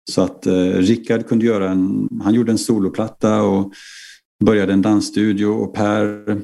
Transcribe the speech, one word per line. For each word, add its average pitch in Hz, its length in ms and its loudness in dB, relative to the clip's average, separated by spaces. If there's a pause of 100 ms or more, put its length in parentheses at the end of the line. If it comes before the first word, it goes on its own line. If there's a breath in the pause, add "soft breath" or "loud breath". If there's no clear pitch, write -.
(100)
Så - 120 -2
att, - 240 -4
eh, 95 80 2 (100)
Rickard 110 600 0
kunde 113 200 0
göra 98 240 0
en, 98 380 -2 (160)
han 104 100 2
gjorde 117 180 2
en 110 60 2
soloplatta 107 840 -2
och 98 300 0 (720 loud breath)
började 101 280 2
en 95 100 4
dansstudio 104 640 0
och 107 280 -2
Per 104 680 -2